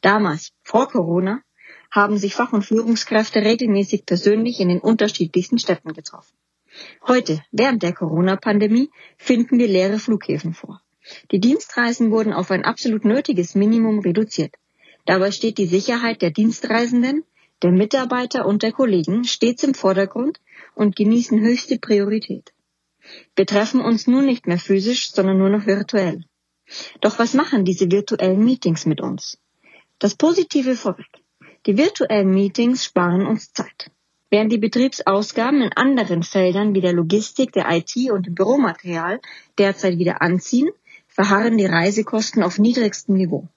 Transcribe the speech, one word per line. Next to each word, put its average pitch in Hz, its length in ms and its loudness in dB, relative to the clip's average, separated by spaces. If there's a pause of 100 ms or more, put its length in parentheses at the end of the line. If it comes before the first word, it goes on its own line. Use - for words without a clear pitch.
Damals, 190 500 0 (100)
vor 247 260 0
Corona, 190 540 -2 (480)
haben 208 280 0
sich 196 180 -4
Fach- 247 180 -4
und 208 100 0
Führungskräfte 220 800 0
regelmäßig 214 640 0
persönlich 220 540 0
in 185 100 2
den 180 100 2
unterschiedlichsten 208 760 0
Städten 170 360 -4
getroffen. - 420 -20 (720)
Heute, 208 340 0 (100)
während 240 300 0
der 175 120 -2
Corona-Pandemie, 202 1000 0 (260)
finden 240 400 0
wir 233 100 4
leere 196 300 2
Flughäfen 175 560 -4
vor. - 280 -18 (500)
Die 202 80 2
Dienstreisen 240 720 0
wurden 220 220 0
auf 185 180 -2
ein 180 120 0
absolut 220 400 -2
nötiges 214 520 0
Minimum 214 440 2
reduziert. 190 540 -2 (520)
Dabei 190 260 2
steht 220 260 -4
die 196 100 0
Sicherheit 226 540 -2
der 170 100 0
Dienstreisenden, 240 920 0 (380)
der 175 100 4
Mitarbeiter 247 720 0
und 202 180 0
der 226 100 -2
Kollegen 202 500 0
stets 240 400 -2
im 277 100 0
Vordergrund 196 680 -2 (340)
und 208 220 0
genießen 220 420 2
höchste 240 400 0
Priorität. 208 760 -2 (800)
Wir 190 120 2
treffen 214 340 0
uns 233 280 0
nun 262 180 4
nicht 254 200 0
mehr 175 140 0
physisch, 196 540 -2
sondern 190 240 2
nur 190 120 4
noch 208 160 0
virtuell. 190 600 -2 (720)
Doch 208 180 0
was 233 160 0
machen 262 300 2
diese 180 260 0
virtuellen 196 540 2
Meetings 233 420 0
mit 156 140 0
uns? - 380 -10 (600)
Das 208 160 0
Positive 302 600 0
vorweg. - 320 -8 (580)
Die 196 120 2
virtuellen 220 520 2
Meetings 202 540 0
sparen 180 420 0
uns 214 280 -4
Zeit. - 360 -12 (400)
Während 214 220 2
die 233 60 0
Betriebsausgaben 233 1040 0
in 208 120 0
anderen 220 500 0
Feldern 196 520 0
wie 190 60 2
der 180 120 0
Logistik, 196 600 0
der - 180 0
I 170 120 0
T 247 280 -4
und 185 160 -2
dem 170 80 -8
Büromaterial 185 840 -2 (360)
derzeit 196 400 0
wieder 175 240 -2
anziehen, 185 480 0 (380)
verharren 208 500 2
die 202 80 4
Reisekosten 202 800 0
auf 180 160 -2
niedrigstem 214 560 0
Niveau. 175 420 -2